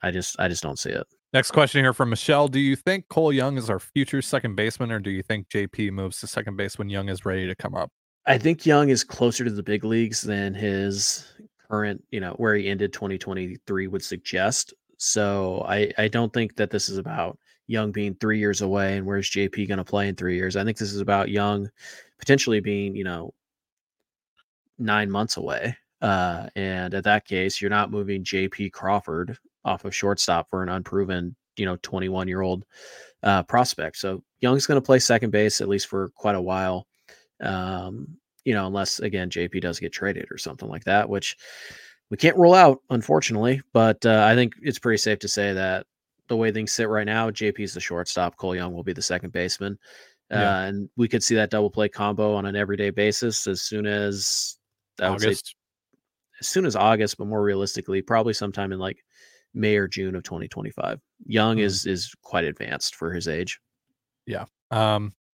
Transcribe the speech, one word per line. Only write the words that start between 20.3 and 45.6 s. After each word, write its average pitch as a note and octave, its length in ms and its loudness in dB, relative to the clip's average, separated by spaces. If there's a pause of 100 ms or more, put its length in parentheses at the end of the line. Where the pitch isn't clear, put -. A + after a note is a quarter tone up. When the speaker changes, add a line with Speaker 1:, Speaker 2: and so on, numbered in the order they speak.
Speaker 1:
years. F#2 180 -2
I G2 80 -2
think G#2+ 160 -2
this G2+ 140 -6
is G2+ 80 -4
about G2 300 2
Young G2+ 380 0 (520)
potentially A#2+ 400 2
being, G2+ 340 -4
you G2+ 80 -6
know, E2+ 320 -8 (1400)
nine G#2 320 2
months G2+ 260 -2
away. E2+ 400 -4 (280)
Uh, F2+ 500 0
and F#2 400 -4
at G2 100 -4
that G#2 200 4
case, F#2+ 360 -2
you're G2+ 100 -2
not G#2 200 0
moving G2+ 320 -4
J F#2+ 260 -2
P G2 220 -6
Crawford F#2+ 680 -4 (260)
off - 220 -4
of G2+ 80 -8
shortstop G2 560 0
for F#2 120 -2
an F2+ 60 -4
unproven, F2+ 640 -2 (220)
you G#2 80 -4
know, F2+ 180 -2
twenty-one-year-old, F#2 840 -2 (580)
uh, G2 220 4
prospect. A#2+ 520 0
So F#2+ 260 -6 (180)
Young's C3 260 4
gonna C#3 160 4
play C3 160 6
second A#2 320 2
base, G#2+ 320 4
at G2 60 -2
least G2+ 180 0
for G2 240 -4
quite G#2 260 -2
a F#2 60 -2
while. F#2 440 -2 (540)
Um, F#2+ 800 -6 (260)
you B2+ 100 2
know, G2 120 0
unless, G2 340 -2
again, F#2 300 -4
J F2 180 -2
P F2+ 120 -6
does E2+ 200 -4
get E2 120 -8
traded - 380 -4
or - 80 -14
something - 300 -10
like - 160 -10
that, G2+ 240 4
which - 280 -4 (720)
we A2 80 -6
can't E3 180 6
rule F3 180 10
out, D#3 260 10 (100)
unfortunately. B2+ 720 2 (100)
But, A2+ 320 6
uh, A2 200 6
I A2 100 8
think B2 280 4
it's D3 160 -4
pretty A2+ 200 2
safe G#2+ 220 0
to G2+ 80 -8
say G2+ 260 0
that F#2+ 320 -2 (420)